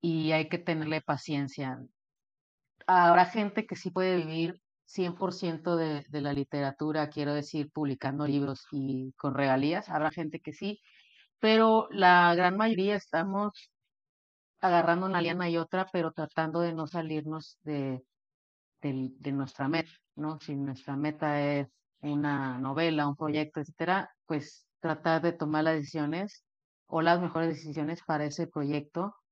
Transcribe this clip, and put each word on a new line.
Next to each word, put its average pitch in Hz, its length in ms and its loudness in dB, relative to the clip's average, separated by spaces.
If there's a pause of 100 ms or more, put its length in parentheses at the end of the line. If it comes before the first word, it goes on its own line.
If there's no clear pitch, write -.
y 160 300 2
hay 156 160 2
que 175 120 -4
tenerle 156 420 -2
paciencia. 139 760 -4 (1080)
Habrá 180 380 8
gente 208 400 -2
que 180 100 -8
sí 185 140 -8
puede 185 280 2
vivir 165 440 -2 (240)
cien 175 300 -4
por 180 180 -2
ciento 170 420 -2
de, 156 340 -2
de 147 120 -4
la 143 120 -2
literatura, 147 760 -2
quiero 147 240 -4
decir, 147 380 -4
publicando 139 560 -4
libros 139 440 -2
y 135 460 -6
con 139 180 -4
regalías. 139 540 0
Habrá 156 220 0
gente 156 280 -8
que 151 140 -12
sí, 202 260 -8 (600)
pero 220 520 6
la 180 440 8
gran 180 220 2
mayoría 208 380 2
estamos 202 560 -2 (1080)
agarrando 175 440 4
una 180 160 0
liana 170 280 -2
y 170 80 0
otra, 185 340 -2
pero 160 200 0
tratando 160 500 -2
de 170 120 0
no 160 140 -6
salirnos 156 760 -6
de, 135 400 -4 (800)
del, 131 380 -4
de 143 120 -6
nuestra 139 360 -4
meta, 160 240 -2 (240)
¿no? 156 240 -6
Si 147 160 -10
nuestra 139 400 -8
meta 147 460 -2
es 143 260 0 (340)
una 143 560 -2
novela, 147 500 0
un 143 80 -2
proyecto, 156 440 -2
etcétera, 170 500 -2 (160)
pues - 400 -6 (140)
tratar 160 420 0
de 170 120 2
tomar 156 300 -2
las 160 120 4
decisiones 156 680 -4 (440)
o 160 140 0
las 170 200 6
mejores 165 280 0
decisiones 151 540 -6
para 151 220 -2
ese 165 220 -4
proyecto 151 680 -4 (160)